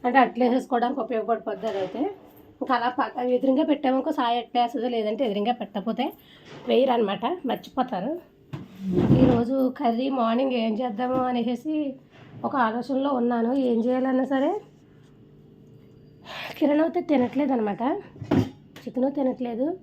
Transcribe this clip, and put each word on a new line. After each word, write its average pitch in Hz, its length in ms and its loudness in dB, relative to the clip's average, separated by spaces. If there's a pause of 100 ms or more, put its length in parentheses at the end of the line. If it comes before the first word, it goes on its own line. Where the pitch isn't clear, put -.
అంటే 254 140 4
అట్లు 240 260 4
వేసేసుకోవడానికి 240 560 0
ఉపయోగపడిపోద్ది 220 640 -4
అదైతే. 196 440 -4 (500)
ఇంకా 254 140 0
అలా 233 140 0
పక్క 247 300 -4
ఎదురుగా 254 460 2
పెట్టామనుకో 277 480 0
సాయి 240 260 0
ఎట్లా 240 240 -2
వేస్తుందో, 240 260 -2
లేదంటే 226 380 -2
ఎదురుగా 208 260 0
పెట్టకపోతే 226 600 -4 (560)
వేయరు 247 220 4
అనమాట, 233 560 0
మర్చిపోతారు. 247 720 -4 (1040)
ఈరోజు 247 560 4
కర్రీ 247 300 0
మార్నింగ్ 254 440 0
ఏం 226 220 0
చేద్దాము 247 400 -2
అనేసి 254 800 -2 (500)
ఒక - 120 -4
ఆలోచనలో 254 540 0
ఉన్నాను. 240 420 0
ఏం 240 320 0
చేయాలన్నా 262 400 0
సరే 277 360 0 (2000)
కిరణ్ 294 220 4
అయితే 330 200 0
తినట్లేదు 269 520 2
అనమాట, 233 500 -2 (840)
చికెను 262 260 -2
తినట్లేదు 262 720 -2